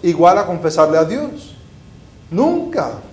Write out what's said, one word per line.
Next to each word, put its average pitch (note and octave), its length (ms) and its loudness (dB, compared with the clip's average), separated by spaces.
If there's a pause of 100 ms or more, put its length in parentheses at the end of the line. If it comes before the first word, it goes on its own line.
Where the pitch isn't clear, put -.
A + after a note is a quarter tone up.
igual F3 360 4
a G3+ 80 -2
confesarle D#3 520 0
a D#3+ 60 4
Dios. B3+ 520 -8 (720)
Nunca. B3+ 600 -2 (220)